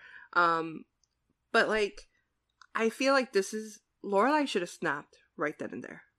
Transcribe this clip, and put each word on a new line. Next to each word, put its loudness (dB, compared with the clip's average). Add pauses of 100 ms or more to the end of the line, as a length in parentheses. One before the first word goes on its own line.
(320)
Um, 0 (680)
but, 6
like, -2 (680)
I 2
feel 2
like 2
this 0
is, -12 (240)
Lorelai 2
should -2
have -8
snapped -8 (180)
right -4
then -10
and -12
there. -16 (160)